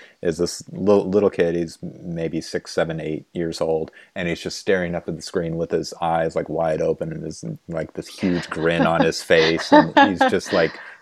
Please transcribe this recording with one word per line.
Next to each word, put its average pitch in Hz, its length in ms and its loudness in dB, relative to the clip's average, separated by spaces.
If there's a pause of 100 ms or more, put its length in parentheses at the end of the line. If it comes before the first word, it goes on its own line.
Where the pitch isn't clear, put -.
(220)
is 82 160 0
this 87 340 -4
little, 98 380 4
little 101 200 4
kid. 85 260 0
He's 85 260 -4
maybe 82 580 -6
six, - 320 -8
seven, 80 300 -2
eight 78 320 -6
years 82 260 -4
old, 80 320 0 (240)
and 90 140 -2
he's 82 100 -4
just - 200 -8
staring 90 360 0
up 85 140 -6
at 80 80 -4
the 80 40 -12
screen 82 360 -4
with 82 140 -2
his - 280 -2
eyes, 82 380 0
like, 82 100 -4
wide 80 340 -2
open, 80 300 -2
and 78 140 -10
his, 80 180 -12 (240)
like, 80 280 -8
this 85 120 -8
huge 87 420 -2
grin 82 380 2
on 82 140 2
his 82 200 0
face, 82 520 4
and 294 180 8 (180)
he's 90 100 0 (120)
just, - 220 0
like, 85 260 2 (220)